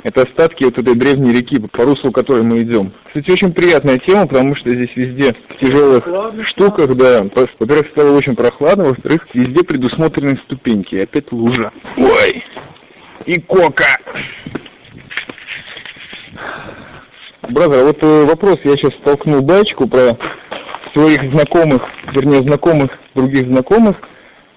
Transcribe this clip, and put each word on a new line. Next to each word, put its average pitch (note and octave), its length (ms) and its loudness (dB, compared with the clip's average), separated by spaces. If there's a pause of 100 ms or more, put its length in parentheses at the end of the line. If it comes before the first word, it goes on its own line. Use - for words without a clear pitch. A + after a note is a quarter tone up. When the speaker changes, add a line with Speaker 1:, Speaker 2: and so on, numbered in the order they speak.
Speaker 1:
Это B2+ 200 0
остатки - 400 0
вот B2 160 0
этой A#2+ 160 2
древней C3+ 360 2
реки, A#2+ 280 -2
по G#2+ 240 -4
руслу C3+ 280 0
которой B2 300 0
мы A#2 220 0
идем. A2 280 -2 (160)
Кстати, D3+ 240 -6
очень F#3 220 0
приятная C#3+ 460 0
тема, F#3+ 260 2
потому C3+ 300 0
что - 180 -4
здесь B2 220 -4
везде B2+ 400 -2 (140)
в - 100 -20
тяжелых C3+ 480 2
Speaker 2:
Ладно, G#3+ 380 -6
Speaker 1:
штуках, F3+ 500 0
да, B2 300 4
по-, B2 220 0 (120)
во-первых, C#3+ 320 0
стало C#3+ 260 4
очень C3+ 180 -2
прохладно, D3 500 0
во-вторых, C#3 480 -2
везде B2+ 300 0
предусмотрены C#3+ 840 -2
ступеньки. A2+ 500 -4
И F#2+ 80 -2
опять - 280 -6
лужа. A#2 400 -4 (260)
Ой! - 460 0 (840)
И F3 140 -4
кока! F3 440 0 (3750)
Бразер, C#3+ 300 2
а C3 60 4
вот, D3+ 160 2
э, D3+ 240 4
вопрос. E3 380 2
Я C#3+ 100 2
сейчас C#3 280 0
столкнул C#3+ 400 0
баечку F3 460 0
про B2 300 2 (760)
своих D3+ 260 4 (140)
знакомых, D3+ 480 2 (320)
вернее, C#3 280 2
знакомых D3 500 0 (220)
других C3 340 0
знакомых F#3+ 500 2 (600)